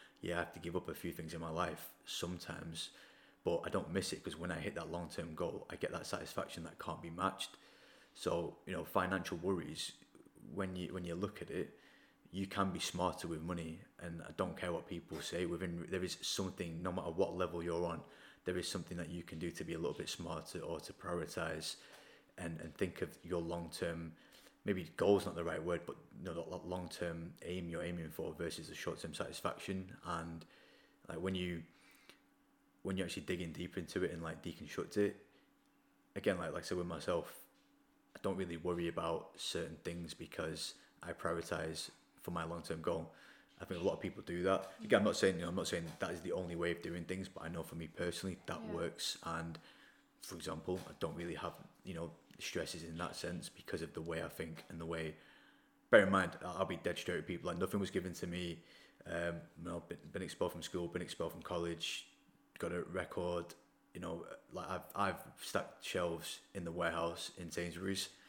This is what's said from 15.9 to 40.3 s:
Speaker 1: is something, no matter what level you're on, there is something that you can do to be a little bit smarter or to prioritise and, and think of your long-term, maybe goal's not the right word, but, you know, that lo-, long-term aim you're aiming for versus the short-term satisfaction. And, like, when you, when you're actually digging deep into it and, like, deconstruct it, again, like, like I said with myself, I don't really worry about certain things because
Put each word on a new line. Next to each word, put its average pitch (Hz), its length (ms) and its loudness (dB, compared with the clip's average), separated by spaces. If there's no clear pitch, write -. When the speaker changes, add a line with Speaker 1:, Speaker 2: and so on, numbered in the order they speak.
Speaker 1:
is 90 180 -2
something, 87 600 0
no 90 80 2
matter 87 200 0
what 90 260 4
level 87 260 2
you're 85 240 4
on, 82 140 0
there 92 120 2
is 87 100 0
something 87 300 -2
that 82 140 -4
you 85 120 -4
can - 160 -8
do 85 140 0
to - 100 -6
be 82 120 -4
a 82 40 -2
little 73 180 0
bit - 120 -4
smarter 85 520 -4
or 80 200 -2
to - 140 -10
prioritise 82 800 -2
and, 85 220 -2
and 80 140 -8
think 92 280 0
of 82 80 -2
your 87 180 2
long-term, 82 720 -2
maybe 92 320 2
goal's 101 300 10
not 90 100 0
the 85 80 0
right 80 180 2
word, 85 240 2
but, - 100 -6
you 85 60 -8
know, 87 100 -2
that 82 160 -4
lo-, 90 160 -4
long-term 87 640 -2
aim 87 240 -2
you're 82 140 -2
aiming 82 280 -2
for - 280 -2
versus 82 300 -2
the - 60 -10
short-term - 400 -4
satisfaction. - 800 -2
And, 82 380 -4
like, 82 100 -4
when 95 160 2
you, 90 280 0
when 92 140 0
you're 92 100 2
actually 82 180 -4
digging 87 280 0
deep 87 240 -4
into 90 280 0
it 87 80 2
and, 82 100 -4
like, 82 200 -4
deconstruct 78 540 -4
it, 101 200 6
again, 95 220 4
like, 82 140 -2
like 80 100 -2
I - 40 -8
said 90 120 2
with 87 80 2
myself, 82 540 0
I - 80 -14
don't 98 140 2
really 85 200 0
worry 85 320 2
about 82 480 0
certain 82 480 -2
things 85 300 -4
because 80 600 -4